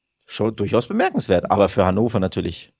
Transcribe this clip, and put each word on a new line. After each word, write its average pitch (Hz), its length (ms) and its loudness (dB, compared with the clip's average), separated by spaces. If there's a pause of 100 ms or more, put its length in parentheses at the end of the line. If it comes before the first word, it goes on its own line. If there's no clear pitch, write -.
(280)
Schon 110 280 -4
durchaus 104 320 -2
bemerkenswert, 233 640 0
aber - 200 4
für 98 160 2
Hannover 107 340 0
natürlich 90 600 -6